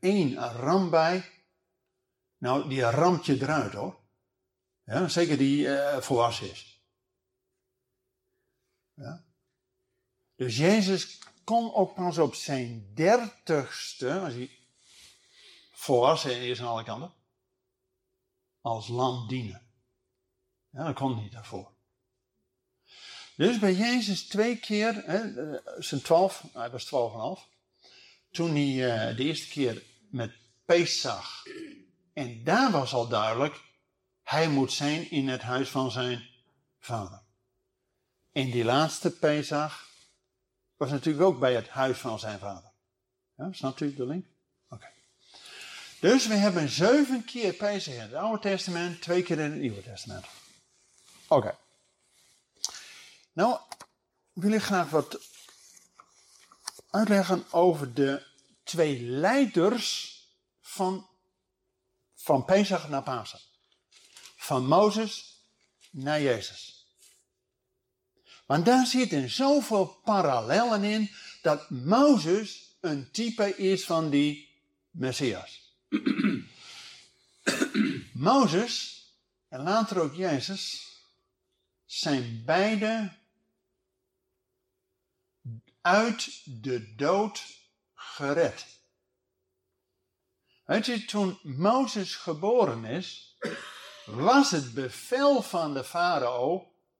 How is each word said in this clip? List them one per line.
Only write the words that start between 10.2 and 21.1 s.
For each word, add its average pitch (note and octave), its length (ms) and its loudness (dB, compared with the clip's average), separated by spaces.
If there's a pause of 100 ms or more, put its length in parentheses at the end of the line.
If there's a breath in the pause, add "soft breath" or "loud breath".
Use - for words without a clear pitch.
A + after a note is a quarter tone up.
Dus B2 200 -4
Jezus F#3+ 640 2 (260)
kon A3+ 300 0
ook F#3 200 2
pas F3+ 240 -2
op D#3 160 2
zijn A#2+ 600 -8
dertigste, E3 1300 0
als E3 120 -6
hij B2 260 -12 (1120 soft breath)
volwassen C3 680 2
is B2 200 -6
aan B2 60 -8
alle A2+ 180 -4
kanten, A#2+ 280 -12 (1500)
als A2+ 280 -8
lam B2 400 -4
dienen. A2+ 400 -8 (1000)
Ja, C#3 140 -10
dat D3+ 100 -4
kon B2+ 280 -4